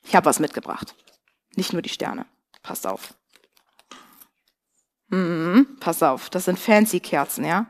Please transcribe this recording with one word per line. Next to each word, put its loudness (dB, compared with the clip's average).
Ich -6
habe 6
was 2
mitgebracht. -6
Nicht -4
nur -4
die -10
Sterne. -8
Passt -10
auf. -8
Mhm, 2
pass 0
auf, 0
das -4
sind -2
fancy 4
Kerzen, -4
ja? -2